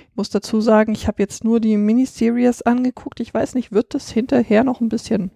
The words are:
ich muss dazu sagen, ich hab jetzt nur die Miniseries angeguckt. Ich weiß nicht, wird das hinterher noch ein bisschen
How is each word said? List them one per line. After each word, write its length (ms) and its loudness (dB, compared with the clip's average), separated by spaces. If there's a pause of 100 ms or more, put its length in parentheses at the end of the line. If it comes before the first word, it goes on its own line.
ich 80 -14
muss 140 -6
dazu 320 -2
sagen, 300 4
ich 140 -6
hab 120 -2
jetzt 260 -4
nur 160 2
die 160 2
Miniseries 840 0
angeguckt. 580 -2
Ich 140 -10
weiß 200 -2
nicht, 180 -4
wird 220 0
das 160 -8
hinterher 540 2
noch 160 -2
ein 80 0
bisschen 480 -4